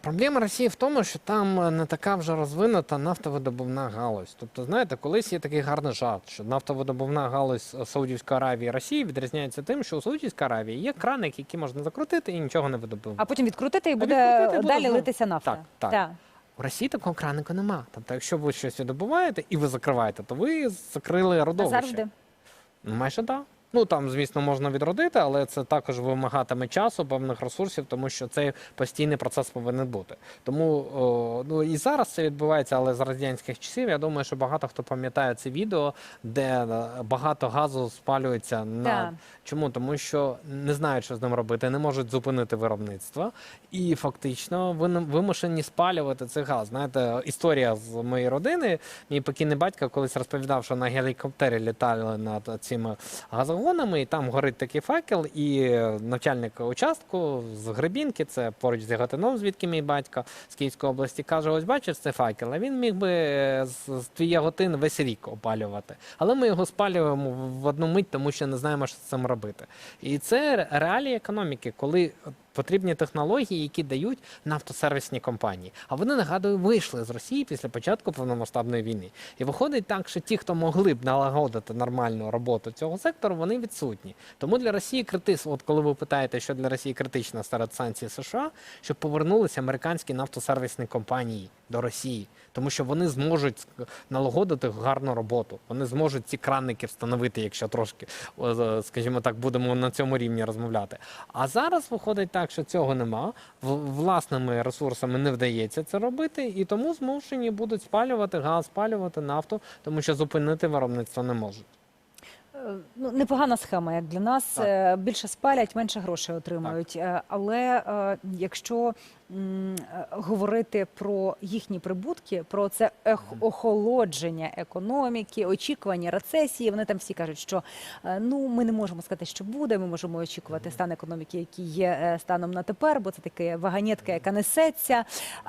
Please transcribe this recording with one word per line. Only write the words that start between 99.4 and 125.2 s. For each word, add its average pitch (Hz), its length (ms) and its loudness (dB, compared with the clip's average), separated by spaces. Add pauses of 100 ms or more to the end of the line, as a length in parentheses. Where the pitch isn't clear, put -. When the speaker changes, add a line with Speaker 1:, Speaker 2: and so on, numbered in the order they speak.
Speaker 1:
на 127 160 2
цьому 131 260 2
рівні 117 260 0
розмовляти. 110 540 -4 (360)
А 131 140 0
зараз 302 440 0
виходить 202 380 -2
так, 175 220 -2
що 160 120 -4
цього 139 320 2
нема, 120 380 -2 (280)
в-, 139 340 -2
власними 139 640 2
ресурсами 127 580 -2
не 139 120 4
вдається 120 520 0
це 196 160 -2
робити, 269 460 -2
і 196 200 -2
тому 240 280 0
змушені 262 580 -2
будуть 214 320 -4
спалювати 214 560 0
газ, 156 260 2
спалювати 202 560 -2
нафту, 151 400 -2 (220)
тому 151 180 -2
що 151 140 2
зупинити 151 520 2
виробництво 123 560 0
не 123 100 0
можуть. 107 320 -4 (920)
Speaker 2:
Е, 247 180 -8 (220)
ну, 247 160 -4
непогана 262 460 4
схема, 170 360 0
як 170 100 0
для 165 160 -4
нас. 247 240 2
Speaker 1:
Так. - 240 0
Speaker 2:
Е, 190 280 6
більше 196 320 -2
спалять, 269 480 2
менше 220 240 -2
грошей 175 360 -4
отримають. 165 520 -4
Speaker 1:
Так. 170 160 -6
Speaker 2:
Е, 180 240 0
але, 233 600 0
е, 196 300 0 (160)
якщо, 226 600 -2 (380)
м, 190 440 -4
е, 175 360 -10
говорити 208 800 0
про 196 480 -2
їхні 202 380 -6
прибутки, 185 680 -6
про 202 220 0
це - 220 2 (140)
ех-, 220 260 2
Speaker 1:
Мгм. 220 120 -4
Speaker 2:
охолодження 208 1120 2
економіки, 226 880 -2